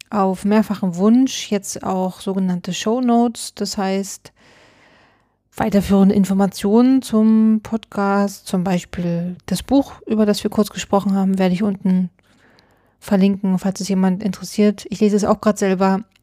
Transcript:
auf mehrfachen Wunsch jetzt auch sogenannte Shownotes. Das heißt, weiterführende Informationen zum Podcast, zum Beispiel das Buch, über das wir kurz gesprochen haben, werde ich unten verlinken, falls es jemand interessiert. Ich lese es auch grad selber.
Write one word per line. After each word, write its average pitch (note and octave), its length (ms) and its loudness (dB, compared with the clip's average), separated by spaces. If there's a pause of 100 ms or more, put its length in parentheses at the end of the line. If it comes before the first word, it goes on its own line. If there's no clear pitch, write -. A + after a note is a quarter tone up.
(120)
auf F#3+ 340 -2
mehrfachen G3+ 520 0
Wunsch A#3 540 2
jetzt - 340 -6
auch F#3 360 -4
sogenannte F#3 520 -4
Shownotes. A#3+ 840 0
Das G3+ 220 -6
heißt, F#3+ 560 -4 (1200)
weiterführende G3 580 4
Informationen G3+ 880 2
zum A3 600 2
Podcast, G3+ 840 -2
zum F#3 180 -2
Beispiel F3 720 -4 (100)
das - 160 -4
Buch, - 440 -2
über G#3+ 180 0
das G#3 180 0
wir G#3+ 80 -4
kurz G#3 200 0
gesprochen G3 440 -2
haben, F#3+ 240 0
werde F#3 160 2
ich F#3 80 -2
unten F#3 480 0 (880)
verlinken, G3 600 0
falls G3 220 -4
es F#3 80 -8
jemand F#3+ 340 0
interessiert. G3+ 680 -2
Ich - 120 -10
lese G#3+ 160 2
es G3 80 0
auch G#3 160 0
grad G3+ 180 0
selber. F#3+ 460 0 (180)